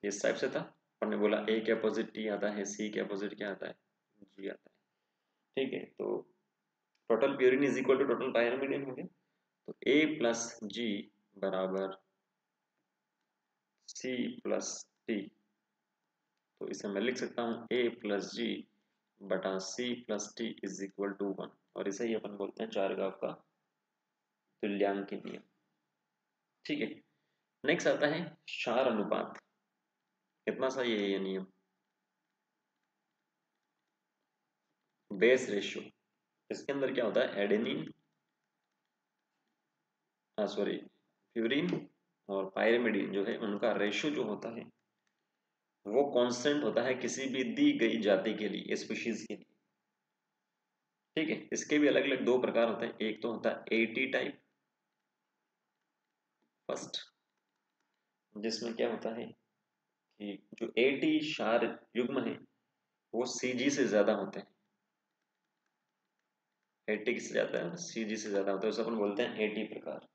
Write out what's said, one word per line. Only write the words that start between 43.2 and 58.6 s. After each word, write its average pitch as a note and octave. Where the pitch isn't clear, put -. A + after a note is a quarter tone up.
है -
उनका G#2
रेशियो G#2
जो B2
होता G#2
है -
वो A2+
consent B2
होता A2
है B2+
किसी B2
भी C3
दी D3
गई A2+
जाति G2+
के G#2
लिए, F#2+
species A2
के G#2+
लिए, -
ठीक D#3
है। -
इसके D3+
भी D3
अलग-अलग C3
दो A#2+
प्रकार A#2
होते A2
हैं, -
एक G#2+
तो A#2
होता A2
है -
एटी A#2
type -
first, -
जिसमें A2+